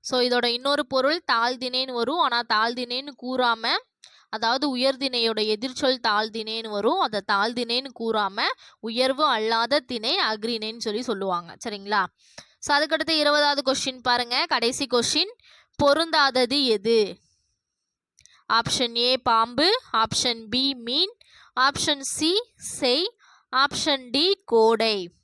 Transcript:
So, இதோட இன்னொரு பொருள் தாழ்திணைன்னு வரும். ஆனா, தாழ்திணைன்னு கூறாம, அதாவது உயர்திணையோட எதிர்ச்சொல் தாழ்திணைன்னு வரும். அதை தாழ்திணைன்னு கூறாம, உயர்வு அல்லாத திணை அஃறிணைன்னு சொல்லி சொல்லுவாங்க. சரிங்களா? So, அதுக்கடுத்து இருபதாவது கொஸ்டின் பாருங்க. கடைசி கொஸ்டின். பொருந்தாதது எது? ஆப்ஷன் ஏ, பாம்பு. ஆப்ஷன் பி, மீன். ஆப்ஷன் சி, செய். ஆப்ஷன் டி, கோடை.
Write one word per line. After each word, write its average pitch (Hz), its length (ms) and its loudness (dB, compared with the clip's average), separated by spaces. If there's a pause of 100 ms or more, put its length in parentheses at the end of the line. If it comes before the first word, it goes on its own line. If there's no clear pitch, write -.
So, 254 160 -2
இதோட 247 240 2
இன்னொரு 269 420 0
பொருள் 277 400 0
தாழ்திணைன்னு 254 640 -2
வரும். 240 280 -2
ஆனா, 240 300 2
தாழ்திணைன்னு 247 680 -2
கூறாம, 247 440 0 (640)
அதாவது 226 400 0
உயர்திணையோட 247 800 0
எதிர்ச்சொல் 254 560 -2
தாழ்திணைன்னு 220 680 -2
வரும். 214 300 0
அதை 220 280 0
தாழ்திணைன்னு 233 680 0
கூறாம, 214 420 -2 (420)
உயர்வு 254 460 0
அல்லாத 226 540 2
திணை 247 400 -4
அஃறிணைன்னு 220 580 -4
சொல்லி 220 240 -4
சொல்லுவாங்க. 190 560 -4
சரிங்களா? 208 440 -4 (580)
So, - 120 -12
அதுக்கடுத்து 302 440 0
இருபதாவது 294 480 2
கொஸ்டின் 262 380 -2
பாருங்க. 247 440 0
கடைசி 254 420 -2
கொஸ்டின். 277 460 0 (460)
பொருந்தாதது 285 840 4
எது? 220 340 2 (1500)
ஆப்ஷன் 233 480 0
ஏ, 247 200 2
பாம்பு. 240 500 2 (260)
ஆப்ஷன் 226 560 -2
பி, 262 260 0
மீன். 277 380 -2 (460)
ஆப்ஷன் 277 480 0
சி, 311 240 -2 (360)
செய். 285 380 0 (480)
ஆப்ஷன் 269 560 0
டி, 277 160 2 (200)
கோடை. 226 500 4 (280)